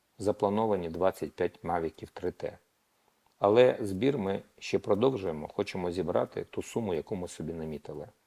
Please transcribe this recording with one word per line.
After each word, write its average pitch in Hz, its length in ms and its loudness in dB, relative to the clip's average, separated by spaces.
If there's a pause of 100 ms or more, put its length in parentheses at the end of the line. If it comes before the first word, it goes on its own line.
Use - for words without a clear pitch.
(180)
заплановані 101 680 0
двадцять 85 440 -2
п'ять - 320 -4
Мавіків 85 460 -4
три 90 220 -6
Т. 85 260 -10 (800)
Але 123 420 6
збір 110 380 0
ми 98 240 -2 (160)
ще - 200 -2
продовжуємо, 95 720 2
хочемо 92 420 -2
зібрати 92 540 -2
ту - 180 -8
суму, 104 320 -4
яку 78 220 -4
ми 87 120 -6
собі 80 240 -8
намітили, 78 560 -8 (180)